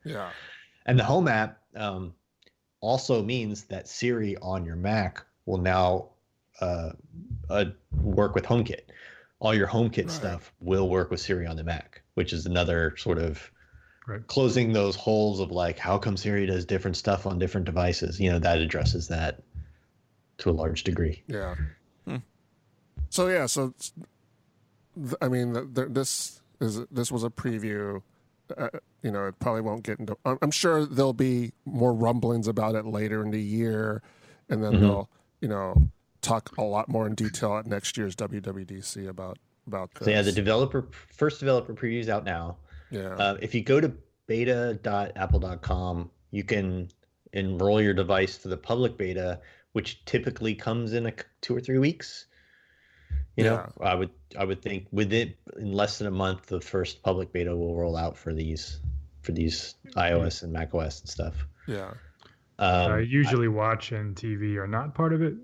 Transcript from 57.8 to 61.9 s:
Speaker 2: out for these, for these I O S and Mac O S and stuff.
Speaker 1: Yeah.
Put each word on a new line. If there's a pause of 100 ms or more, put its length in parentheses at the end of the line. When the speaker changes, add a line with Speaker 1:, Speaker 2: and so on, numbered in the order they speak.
Speaker 2:
out
for
these, (400)
for
these (200)
I
O
S
and
Mac
O
S
and
stuff. (200)
Speaker 1:
Yeah. (640)